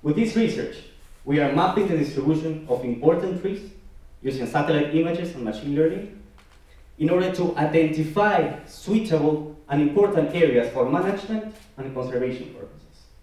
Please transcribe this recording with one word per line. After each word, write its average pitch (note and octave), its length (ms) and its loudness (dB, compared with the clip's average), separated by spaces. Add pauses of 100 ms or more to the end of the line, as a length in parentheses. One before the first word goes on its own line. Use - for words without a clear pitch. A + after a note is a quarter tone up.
With D3+ 160 0
this A3 180 0
research, - 400 0 (480)
we C#3+ 160 2
are C#3+ 140 2
mapping F#3 340 2
the E3 100 0
distribution D#3 680 -2
of B2 160 -2
important E3 580 0
trees G3 300 -6 (500)
using C3 240 -4
satellite D3+ 480 0
images E3+ 420 0
and B2 100 -8
machine C#3+ 300 -4
learning E3 460 0 (800)
in D#3 100 2
order F3+ 240 2
to F3 240 -2
identify D#3+ 1080 0
suitable D#3 920 0 (140)
and D3 120 2
important D#3+ 540 2
areas B2+ 380 4
for B2+ 160 2
management G3+ 680 -2 (220)
and C3+ 180 -10
conservation B2+ 580 -4
purposes. - 520 -20 (180)